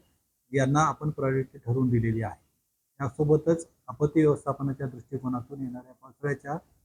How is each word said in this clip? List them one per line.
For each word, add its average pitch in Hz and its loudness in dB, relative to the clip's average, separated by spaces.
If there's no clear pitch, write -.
यांना 135 2
आपण 151 0
प्रायोरिटी 135 -2
ठरवून 127 0
दिलेली 113 2
आहे. - -8
त्यासोबतच 156 2
आपत्ती 151 0
व्यवस्थापनाच्या 139 0
दृष्टिकोनातून 127 -6
येणाऱ्या 127 -10
पावसाळ्याच्या, 143 -6